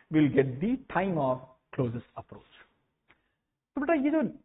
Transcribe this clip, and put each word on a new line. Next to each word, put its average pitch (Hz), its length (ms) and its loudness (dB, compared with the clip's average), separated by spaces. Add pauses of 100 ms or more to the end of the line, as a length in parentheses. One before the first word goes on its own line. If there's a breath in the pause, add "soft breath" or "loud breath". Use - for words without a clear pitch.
(120)
we'll 151 240 6
get 135 140 4 (140)
the 233 80 0 (200)
time 185 260 0
of 131 200 0 (360)
closest 120 440 -4
approach। - 400 -20 (1160)
तो 269 60 -4
बेटा 330 140 2
ये 285 160 2
जो, 311 120 2 (220)